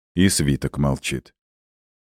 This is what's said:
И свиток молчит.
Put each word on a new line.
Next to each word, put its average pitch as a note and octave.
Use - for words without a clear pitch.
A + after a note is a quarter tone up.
И F#2+
свиток C#2+
молчит. C#2